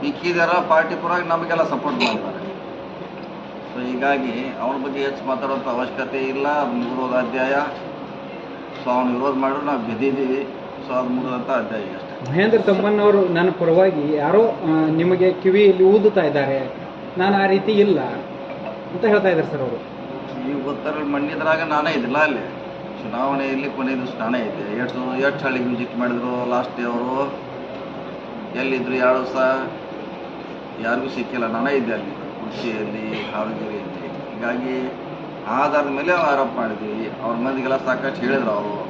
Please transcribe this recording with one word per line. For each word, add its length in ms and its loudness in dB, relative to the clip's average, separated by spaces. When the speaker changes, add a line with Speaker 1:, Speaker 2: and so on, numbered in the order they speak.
Speaker 1:
ಮಿಕ್ಕಿದಾರ 460 0
ಪಾರ್ಟಿ 460 4
ಪರವಾಗಿ 320 -2
ನಮಗೆಲ್ಲ 360 2
ಸಪೋರ್ಟ್ 360 -2
ಮಾಡಿದ್ದಾರೆ. 440 -2
So 160 -4
ಹೀಗಾಗಿ 680 0
ಅವ್ರ 180 -2
ಬಗ್ಗೆ 280 -2
ಹೆಚ್ಚು 200 -4
ಮಾತಾಡುವಂಥ 420 -2
ಅವಶ್ಯಕತೆ 500 -2
ಇಲ್ಲ, 300 0
ಮುಗಿದೋದ 540 -2
ಅಧ್ಯಾಯ. 340 0
So 80 0
ಅವ್ನು 280 2
ವಿರೋಧ 160 2
ಮಾಡಿದ್ರು 300 0
ನಾವು 220 0
ಗೆದ್ದಿದ್ದೀವಿ. 600 0
So 60 -4
ಅದು 160 0
ಮುಗಿದಂಥ 400 -2
ಅಧ್ಯಾಯ 340 0
ಅಷ್ಟೇ. 480 -8
Speaker 2:
ಮಹೇಂದ್ರ 300 6
ತಮ್ಮಣ್ಣವರು 640 6
ನನ್ನ 240 4
ಪರವಾಗಿ 640 4
ಯಾರೋ, 360 6
ಆ, 380 2
ನಿಮಗೆ 440 4
ಕಿವಿಯಲ್ಲಿ 500 6
ಊದುತ್ತಾ 380 6
ಇದ್ದಾರೆ, 540 0
ನಾನು 260 4
ಆ 20 4
ರೀತಿ 260 4
ಇಲ್ಲ 280 6
ಅಂತ 120 -2
ಹೇಳ್ತಾ 240 6
ಇದ್ದಾರೆ 220 2
ಸರ್ 100 -4
ಅವರು. 360 -6
Speaker 1:
ಈಗ 140 -4
ಗೊತ್ತಾರ 300 -4
ಮಣ್ಣಿದ್ರಾಗ 680 0
ನಾನೇ 300 0
ಇದ್ದಿಲ್ಲ 260 0
ಅಲ್ಲಿ. 400 2
ಚುನಾವಣೆಯಲ್ಲಿ 680 -2
ಕೊನೆ 260 -2
ದಿವಸ 140 -4
ನಾನೇ 200 0
ಇದ್ದೆ. 440 -4
ಎಷ್ಟು, 440 -2
ಎಷ್ಟು 180 -2
ಹಳ್ಳಿಗೆ 200 0
ವಿಸಿಟ್ 300 -4
ಮಾಡಿದ್ರು 540 -2
ಲಾಸ್ಟ್ 280 -2
ಡೇ 60 -4
ಅವರು, 500 -2
ಎಲ್ಲಿದ್ರು 340 0
ಎರಡು 260 4
ದಿವಸ 160 -4
ಯಾರಿಗೂ 280 0
ಸಿಕ್ಕಿಲ್ಲ, 380 -4
ನಾನೇ 280 0
ಇದ್ದೆ 180 2
ಅಲ್ಲಿ 180 -4
ಕುರ್ಚಿಯಲ್ಲಿ, 1200 -6
ಹಾವೇರಿಯಲ್ಲಿ. 1040 -6
ಹೀಗಾಗಿ 560 -2
ಆಧಾರದ 400 2
ಮೇಲೆ 260 0
ಆರೋಪ 420 2
ಮಾಡಿದ್ವಿ. 640 -4
ಅವ್ರ 140 -2
ಮಂದಿಗೆಲ್ಲ 500 0
ಸಾಕಷ್ಟು 360 -2
ಹೇಳಿದ್ರು 300 2
ಅವರು 240 -2